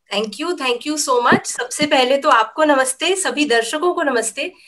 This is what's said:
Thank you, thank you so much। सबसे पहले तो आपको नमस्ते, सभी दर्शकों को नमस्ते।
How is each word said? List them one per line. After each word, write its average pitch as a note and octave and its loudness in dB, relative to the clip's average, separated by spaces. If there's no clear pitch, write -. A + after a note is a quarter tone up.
Thank G#3+ -4
you, D4+ -6
thank B3 -4
you D4 -4
so B3+ 2
much। - 2
सबसे C4 -4
पहले C#4 2
तो D4 0
आपको D#4 2
नमस्ते, D4 2
सभी D4 -2
दर्शकों D4+ 0
को E4+ -2
नमस्ते। C4 -4